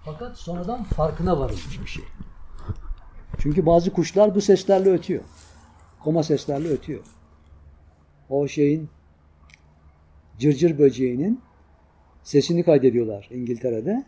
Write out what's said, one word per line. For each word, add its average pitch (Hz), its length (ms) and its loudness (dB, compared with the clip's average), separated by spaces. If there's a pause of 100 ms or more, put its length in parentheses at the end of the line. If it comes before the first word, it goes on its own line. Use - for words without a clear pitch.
Fakat 240 320 -12
sonradan 180 480 -8
farkına 156 560 0
varılmış - 400 -6
bir - 60 -10
şey. - 180 -10 (1300)
Çünkü 151 280 2
bazı 170 260 4
kuşlar 196 420 2
bu 202 60 2
seslerle 190 500 4
ötüyor. 170 320 -2 (840)
Koma 156 180 2
seslerle 147 460 -2
ötüyor. 135 360 -6 (1200)
O 139 200 -2
şeyin, 151 400 0 (1500)
cırcır 147 400 2
böceğinin 135 640 2 (840)
sesini 170 420 2
kaydediyorlar 120 680 2
İngiltere'de. 123 760 -4